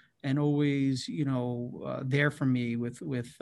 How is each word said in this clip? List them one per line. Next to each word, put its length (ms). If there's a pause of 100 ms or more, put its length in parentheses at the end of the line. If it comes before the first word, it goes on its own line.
(240)
and 160
always, 680
you 200
know, 600
uh, 200
there 260
for 140
me 320
with, 240
with, 400